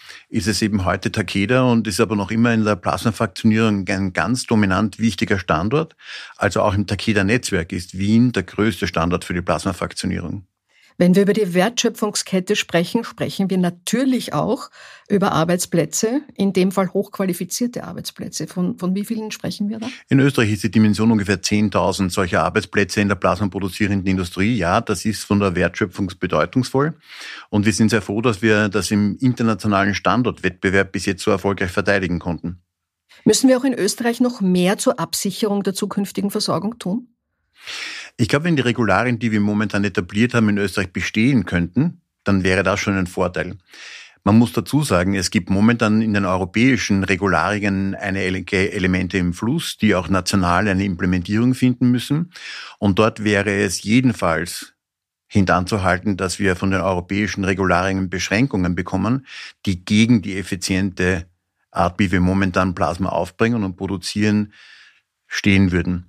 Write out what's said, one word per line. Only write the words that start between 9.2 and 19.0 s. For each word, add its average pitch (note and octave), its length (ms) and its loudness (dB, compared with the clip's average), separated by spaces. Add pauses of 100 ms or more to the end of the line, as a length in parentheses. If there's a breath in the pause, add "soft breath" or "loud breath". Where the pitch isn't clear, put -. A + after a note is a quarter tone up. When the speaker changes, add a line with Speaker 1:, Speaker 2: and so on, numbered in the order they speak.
Speaker 1:
für F#2+ 80 -6
die F2 80 -4
Plasmafraktionierung. F2 1080 -4 (520 soft breath)
Speaker 2:
Wenn F3+ 160 6
wir G3 80 6
über G3+ 100 2
die G3 220 0
Wertschöpfungskette G#3 1000 -2
sprechen, F3 480 -2
sprechen - 460 -4
wir F#3 80 0
natürlich A3 760 -2
auch E3 360 -2 (400 loud breath)
über F#3+ 220 2
Arbeitsplätze, F3 880 0 (140)
in G3 180 0
dem F#3 180 2
Fall F#3 180 0
hochqualifizierte G3 920 -4
Arbeitsplätze. - 640 -10
Von, F3 320 -4
von F#3 160 -2
wie G3+ 100 -2